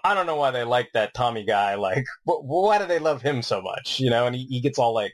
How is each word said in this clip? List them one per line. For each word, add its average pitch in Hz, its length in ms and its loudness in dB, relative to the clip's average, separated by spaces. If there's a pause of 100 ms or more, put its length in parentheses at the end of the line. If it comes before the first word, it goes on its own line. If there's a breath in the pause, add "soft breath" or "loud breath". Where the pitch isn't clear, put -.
I 190 100 2
don't 190 120 0
know 165 100 -2
why 143 160 2
they 123 120 -2
like 120 300 0
that 107 200 0
Tommy 117 300 -2
guy. 101 320 2
Like, 101 300 0 (180)
wh-, 165 200 -2
why 185 340 2
do 202 80 0
they 170 140 0
love 151 220 0
him 131 200 0
so 110 200 -4
much? - 380 -8
You 131 100 2
know, 120 160 4
and 123 100 -2
he, 127 100 -8
he 131 140 -6
gets 131 200 -2
all, 117 140 4
like 104 200 -2